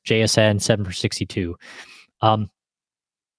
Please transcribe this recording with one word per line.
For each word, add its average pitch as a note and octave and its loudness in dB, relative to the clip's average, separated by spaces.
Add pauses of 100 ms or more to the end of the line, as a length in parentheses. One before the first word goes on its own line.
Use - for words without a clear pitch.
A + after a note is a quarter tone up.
J A2 2
S A2 0
N, G#2+ 4
seven G#2+ 0
for F#2+ -8
sixty-two. F#2 -6 (640)
Um, A2 0 (880)